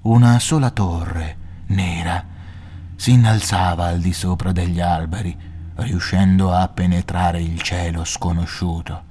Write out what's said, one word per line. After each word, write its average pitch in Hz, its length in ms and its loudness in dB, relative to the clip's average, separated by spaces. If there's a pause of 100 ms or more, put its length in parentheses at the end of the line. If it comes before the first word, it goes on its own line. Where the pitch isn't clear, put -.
Una 120 360 6
sola 135 320 2
torre, 82 680 -4 (300)
nera, 85 560 -2 (720)
si - 180 2
innalzava 95 760 4
al 87 120 0
di 87 140 0
sopra 90 380 0
degli 87 280 0
alberi, 85 560 -2 (380)
riuscendo 95 800 2
a 90 140 2
penetrare 87 720 0
il 82 220 -4
cielo 85 420 -4
sconosciuto. 85 1040 -4